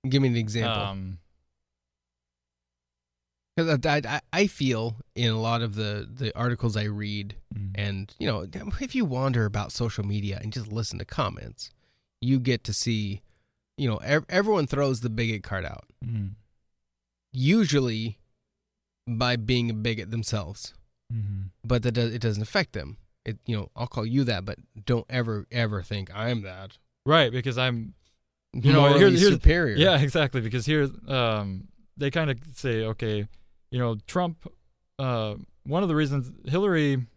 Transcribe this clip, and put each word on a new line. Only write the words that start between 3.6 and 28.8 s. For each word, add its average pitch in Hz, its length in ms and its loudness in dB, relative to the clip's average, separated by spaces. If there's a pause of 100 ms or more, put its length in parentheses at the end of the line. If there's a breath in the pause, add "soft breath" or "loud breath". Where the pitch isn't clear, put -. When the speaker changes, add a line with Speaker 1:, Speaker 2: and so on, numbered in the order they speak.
Speaker 2:
I, 147 180 2
I, 123 160 -4 (140)
I 202 140 4
feel 117 480 -2 (180)
in 117 160 0
a 110 100 0
lot 117 220 0
of 107 140 -4
the, 104 360 -6
the 123 240 -6
articles 120 400 -2
I 107 80 0
read, 104 520 -6 (180)
Speaker 1:
Mm. 101 200 -6
Speaker 2:
and, 101 440 -4
you - 80 -4
know, 98 200 -2 (360)
if 262 120 -8
you 247 120 2
wander 127 400 0
about 104 260 -4
social 110 320 -4
media 101 380 -4
and 107 100 -6
just 110 180 -8
listen 104 280 -6
to - 80 -10
comments, - 640 -6 (500)
you 131 180 2
get 123 260 0
to 104 100 -4
see, 104 480 -2 (560)
you 139 100 0
know, 110 100 0
ev-, 147 300 0
everyone 196 380 2
throws 135 340 0
the 120 80 -2
bigot 110 340 -2
card 92 220 -4
out. - 220 -12 (180)
Speaker 1:
Mm. 104 280 -4 (1000)
Speaker 2:
Usually 131 840 2 (880)
by 120 280 0
being 117 340 2
a 110 40 -2
bigot 107 360 -4
themselves. 107 640 -6 (360)
Speaker 1:
Mm-hmm. 101 340 -4 (200)
Speaker 2:
But 117 200 0
that 120 80 2
does, 117 200 0
it 117 80 -6
doesn't 107 220 0
affect 175 320 -2
them. 73 240 -10 (260)
It, 110 220 -8
you 117 100 -2
know, 101 180 -8
I'll 117 120 -6
call 110 180 -6
you 127 200 2
that, 98 200 -2
but 107 140 -8 (260)
don't 120 240 0
ever, 113 420 -4
ever 107 320 -2
think 95 320 -8
I'm 113 280 -2
that. 95 340 -14 (300)
Speaker 1:
Right, 143 260 4
because 123 240 -2
I'm, 123 380 -2 (580)
you 135 200 4
know, 143 100 8